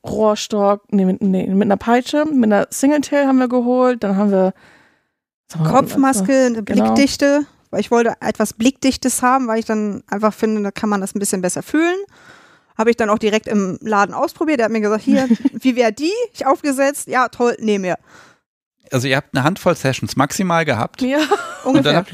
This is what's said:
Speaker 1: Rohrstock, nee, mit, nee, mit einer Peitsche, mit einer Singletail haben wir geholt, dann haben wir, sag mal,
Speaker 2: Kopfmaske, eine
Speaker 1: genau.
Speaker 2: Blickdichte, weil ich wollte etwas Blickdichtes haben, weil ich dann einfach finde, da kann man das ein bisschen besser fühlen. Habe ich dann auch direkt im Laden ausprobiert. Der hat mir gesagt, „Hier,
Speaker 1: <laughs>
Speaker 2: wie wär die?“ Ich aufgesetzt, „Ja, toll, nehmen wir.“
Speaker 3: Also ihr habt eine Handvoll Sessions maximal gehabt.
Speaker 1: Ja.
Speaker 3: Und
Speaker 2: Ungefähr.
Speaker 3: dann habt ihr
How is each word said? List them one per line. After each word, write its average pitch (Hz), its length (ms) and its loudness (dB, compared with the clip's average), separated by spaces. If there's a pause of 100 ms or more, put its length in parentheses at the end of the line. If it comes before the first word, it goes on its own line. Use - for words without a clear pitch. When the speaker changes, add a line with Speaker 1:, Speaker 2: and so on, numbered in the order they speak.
Speaker 1:
Rohrstock, 208 880 0
nee, 196 140 2
mit, 185 160 0
nee, 190 240 0
mit 196 220 2
einer 196 100 2
Peitsche, 254 480 0
mit 262 260 2
einer 202 200 2
Singletail 285 560 0
haben 262 100 4
wir 254 120 2
geholt, 247 540 0
dann 196 140 0
haben 202 140 2
wir, 190 220 2 (920)
sag 165 140 -6
mal, 160 100 2
Speaker 2:
Kopfmaske, 262 760 2
eine 226 160 -2
Speaker 1:
genau. 202 220 0
Speaker 2:
Blickdichte, 277 600 2 (240)
weil 175 120 -4
ich - 100 -4
wollte 233 280 2
etwas - 340 -4
Blickdichtes 254 680 -2
haben, 254 260 2
weil 220 120 0
ich 220 60 -6
dann 214 440 -4
einfach 208 240 0
finde, 214 300 -2
da 202 80 -4
kann - 180 -4
man 202 120 0
das 190 120 -8
ein 214 60 -4
bisschen 196 240 -4
besser 180 180 -4
fühlen. 339 360 0 (800)
Habe 226 140 2
ich 233 80 4
dann 214 140 0
auch 214 80 2
direkt 214 280 0
im 196 340 -2
Laden 202 340 0
ausprobiert. 311 420 -2
Der 233 80 2
hat 208 60 -2
mir 226 100 -2
gesagt, 208 220 0
„Hier, 262 260 2
Speaker 1:
<laughs> 233 240 0
Speaker 2:
wie 240 220 -2
wär 233 160 2
die?“ 285 180 -4 (240)
Ich - 140 -4
aufgesetzt, 277 600 -2
„Ja, 247 200 0
toll, 240 320 -2
nehmen 208 240 -2
wir.“ 180 160 -4 (920)
Speaker 3:
Also 131 160 -2
ihr 131 100 2
habt - 180 -6
eine 127 80 0
Handvoll 170 320 0
Sessions - 400 -4
maximal 165 500 0
gehabt. 120 380 -4
Speaker 1:
Ja. 269 160 0
Speaker 3:
Und 311 60 0 (440)
Speaker 2:
Ungefähr. 262 140 4
Speaker 3:
dann 247 140 2
habt 180 120 -2
ihr - 40 -10